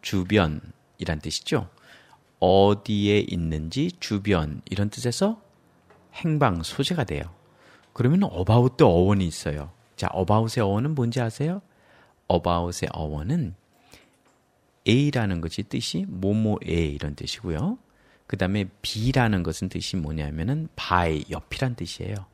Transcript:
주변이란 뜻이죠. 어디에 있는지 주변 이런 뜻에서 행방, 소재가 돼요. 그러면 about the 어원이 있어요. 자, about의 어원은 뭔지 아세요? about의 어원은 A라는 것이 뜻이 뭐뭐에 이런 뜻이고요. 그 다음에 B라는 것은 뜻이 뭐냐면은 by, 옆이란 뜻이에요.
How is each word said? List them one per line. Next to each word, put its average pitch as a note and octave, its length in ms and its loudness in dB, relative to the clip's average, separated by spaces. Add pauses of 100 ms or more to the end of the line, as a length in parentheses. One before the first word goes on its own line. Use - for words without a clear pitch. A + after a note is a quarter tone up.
주변이란 F2+ 1200 -2
뜻이죠. F#2 480 -4 (680)
어디에 G2+ 800 4
있는지 E2 800 -2
주변 F#2 680 0
이런 G2+ 200 -2
뜻에서 D3+ 520 -2 (720)
행방, C#3 480 0
소재가 C#3+ 420 -2
돼요. D2 180 -6 (720)
그러면 D#3 300 2
about A#2 540 4
the C3+ 120 8
어원이 F#2 360 6
있어요. D2+ 460 -6 (240)
자, - 180 -4
about의 G#2+ 500 2
어원은 A2+ 320 0
뭔지 B2 260 0
아세요? D3+ 400 -4 (720)
about의 F2 600 0
어원은 E2 640 -4 (1300)
A라는 A#2 520 2
것이 E2 240 -6
뜻이 D#3+ 460 -6
뭐뭐에 G#2 580 0
이런 D2 480 -2
뜻이고요. G#2 640 -6 (500)
그 G#2 100 -6
다음에 F#2+ 280 0 (160)
B라는 A2 640 0
것은 E2 260 -4
뜻이 - 260 -6
뭐냐면은 D#2 800 -4
by, E2+ 540 0
옆이란 A#2 460 -4
뜻이에요. F#2 400 -8 (180)